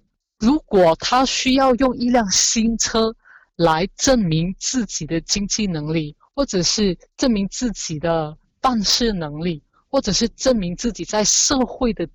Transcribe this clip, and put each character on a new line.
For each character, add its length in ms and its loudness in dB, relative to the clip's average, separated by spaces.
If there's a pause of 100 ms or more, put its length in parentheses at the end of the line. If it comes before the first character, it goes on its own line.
(400)
如 220 4
果 340 4
他 300 2
需 280 0
要 220 4
用 200 0
一 140 -2
辆 220 2
新 460 0
车 380 0 (420)
来 380 2
证 240 2
明 380 0
自 280 -4
己 200 -8
的 160 -4
经 260 -4
济 200 -2
能 260 -4
力， 220 -4 (200)
或 100 0
者 180 -2
是 340 0 (180)
证 160 2
明 160 0
自 240 -6
己 280 -8
的 360 -2 (240)
办 240 0
事 300 0
能 300 -6
力， 200 -4 (260)
或 120 0
者 100 -2
是 180 0
证 280 0
明 180 -4
自 160 -4
己 140 -8
在 180 0
社 360 0
会 340 -2
的 220 -6